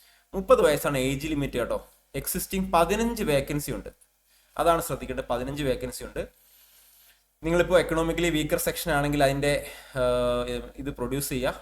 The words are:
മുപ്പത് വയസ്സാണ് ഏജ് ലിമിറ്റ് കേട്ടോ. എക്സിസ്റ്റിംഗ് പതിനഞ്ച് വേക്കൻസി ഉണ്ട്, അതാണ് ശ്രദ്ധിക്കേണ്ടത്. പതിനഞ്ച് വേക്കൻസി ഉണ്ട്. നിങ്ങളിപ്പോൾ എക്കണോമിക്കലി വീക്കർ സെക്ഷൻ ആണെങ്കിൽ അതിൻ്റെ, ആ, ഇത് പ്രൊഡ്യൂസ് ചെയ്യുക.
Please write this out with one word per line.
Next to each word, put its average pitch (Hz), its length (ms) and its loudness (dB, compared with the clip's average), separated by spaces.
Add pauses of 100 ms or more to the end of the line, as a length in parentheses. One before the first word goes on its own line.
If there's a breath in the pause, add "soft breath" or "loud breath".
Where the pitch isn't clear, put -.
(340 soft breath)
മുപ്പത് 214 280 6
വയസ്സാണ് 147 360 4
ഏജ് 135 300 0
ലിമിറ്റ് 139 300 -2
കേട്ടോ. 110 200 -2 (360)
എക്സിസ്റ്റിംഗ് 185 580 -4
പതിനഞ്ച് 214 500 2
വേക്കൻസി 147 480 0
ഉണ്ട്, 107 180 -8 (680 soft breath)
അതാണ് 165 260 2
ശ്രദ്ധിക്കേണ്ടത്. 127 480 -6
പതിനഞ്ച് 135 320 -4
വേക്കൻസി 127 420 -4
ഉണ്ട്. - 240 -8 (1120 soft breath)
നിങ്ങളിപ്പോൾ 170 380 4
എക്കണോമിക്കലി 165 480 0
വീക്കർ 151 300 2
സെക്ഷൻ 165 340 -2
ആണെങ്കിൽ 147 320 2
അതിൻ്റെ, 139 280 2 (360 loud breath)
ആ, 131 140 -4 (720)
ഇത് 135 140 -6
പ്രൊഡ്യൂസ് 135 380 -4
ചെയ്യുക. 139 340 -4